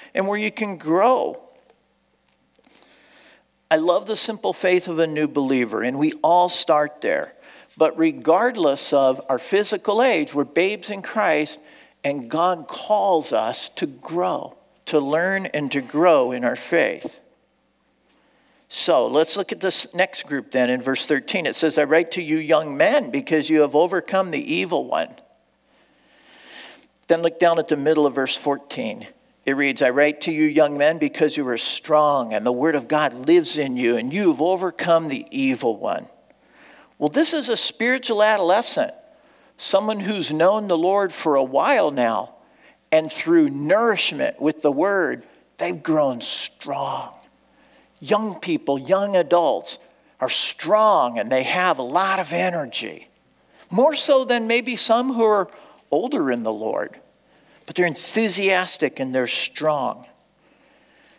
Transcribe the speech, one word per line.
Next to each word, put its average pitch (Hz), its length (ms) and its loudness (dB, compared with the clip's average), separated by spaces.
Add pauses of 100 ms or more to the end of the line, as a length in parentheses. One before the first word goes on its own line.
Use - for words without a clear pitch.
(140)
and 190 120 -2
where 202 120 -2
you 214 120 -2
can 202 280 -6
grow. 170 640 2 (2250)
I 160 60 4
love 175 300 2
the 214 100 -4
simple 202 380 -2
faith 180 340 0
of 165 100 -6
a 165 80 2
new 151 220 -2
believer, 131 540 0
and 127 160 -4
we 151 240 0
all 175 260 4
start 151 540 0
there. 78 320 -2 (420)
But 156 200 2
regardless 160 960 2
of 135 360 4
our 127 100 0
physical 208 640 0
age, 175 320 0
we're 143 80 0
babes 190 480 -2
in 196 100 -8
Christ, 160 600 -2 (420)
and 143 260 -4
God 165 380 -2
calls 196 640 0
us 120 440 -2
to 180 100 -6
grow, 165 720 -6 (280)
to 156 120 2
learn 170 480 -2
and 143 240 -4
to 139 100 -2
grow 143 520 2
in 123 120 -6
our 120 120 0
faith. - 640 -4 (1500)
So 135 380 2
let's 143 300 2
look 196 160 -4
at 165 80 -12
this - 340 0
next 185 300 -2
group 139 260 -6
then 123 200 2
in 127 100 -2
verse 135 260 -2
thirteen. 151 400 -2
It 127 80 -2
says, 151 240 0
"I 147 60 4
write 165 280 2
to 185 100 -6
you 156 160 -2
young 156 380 0
men 202 340 2
because 139 380 -2
you 156 120 4
have 143 160 2
overcome 185 560 0
the 147 240 -4
evil 175 280 -2
one." 82 300 -4 (1900)
Then 170 160 2
look 170 160 0
down 170 220 4
at 160 80 -2
the 151 80 2
middle 151 300 2
of 127 100 0
verse 131 200 -2
fourteen. 131 680 -6 (400)
It 135 100 0
reads, 139 260 0
"I 127 80 4
write 147 320 2
to 165 100 -2
you 156 140 2
young 147 300 2
men 151 220 2
because 151 380 0
you 143 100 -2
are 123 100 -2
strong 143 800 0
and 104 100 -2
the 123 60 2
word 139 240 0
of 127 140 -4
God 151 260 0
lives 151 420 2
in 139 200 -4
you 120 200 2
and 123 160 -4
you've 165 300 0
overcome 175 640 0
the - 240 -8
evil 131 460 -2
one." 98 320 -8 (880)
Well, 147 100 0
this 311 240 0
is 294 160 -2
a 226 80 0
spiritual 233 680 0
adolescent, 180 680 2 (640)
someone 208 440 0
who's 185 320 -2
known 190 340 2
the 180 100 0
Lord 185 360 2
for 147 240 0
a 135 80 2
while 160 480 2
now, 113 420 -2 (560)
and 156 220 2
through 160 380 2
nourishment 160 920 0
with 156 200 -2
the 151 100 2
word, 139 500 0 (360)
they've 175 220 -4
grown 143 400 0
strong. - 960 -6 (840)
Young 208 400 -2
people, 143 400 -4
young 196 340 -2
adults 165 640 0 (420)
are 127 80 -2
strong 160 920 2
and 113 100 -4
they 131 140 0
have 180 340 0
a 131 60 -4
lot 190 340 0
of 156 140 -6
energy, 156 720 -6 (640)
more 269 240 4
so 269 300 4
than 233 240 -2
maybe 233 260 0
some 240 400 2
who 233 80 0
are 208 260 4 (440)
older 160 400 0
in 120 100 -4
the 113 100 -2
Lord, 107 460 -6 (680)
but - 120 -14
they're 180 100 2
enthusiastic 185 1120 0
and 131 160 -4
they're 123 140 0
strong. - 760 -4 (1120)